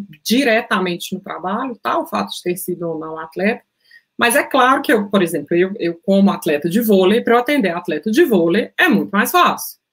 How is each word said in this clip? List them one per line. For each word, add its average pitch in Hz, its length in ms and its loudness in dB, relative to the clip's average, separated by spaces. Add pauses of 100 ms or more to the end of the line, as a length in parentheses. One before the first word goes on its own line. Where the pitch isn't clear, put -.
(240)
diretamente 220 880 -2
no 190 80 -10
trabalho, 202 640 -8
tá? 320 160 -2
O 330 80 -6
fato 202 240 -4
de - 100 -12
ter 180 160 -4
sido 175 320 -8
ou 160 100 -6
não 160 200 -10
atleta. 196 420 -4 (560)
Mas 233 180 0
é 294 60 4
claro 269 400 2
que 294 100 -2
eu, 208 160 0
por 196 140 2
exemplo, 165 340 -2
eu, 185 220 2
eu 170 160 -4 (100)
como 196 280 4
atleta 156 360 -2
de 185 140 0
vôlei, 202 400 4
pra 233 140 2
eu 240 40 4
atender 240 300 0
atleta 170 400 -4
de 247 160 4
vôlei 190 500 2
é 359 120 2
muito 180 240 2
mais 214 180 0
fácil, - 480 0 (160)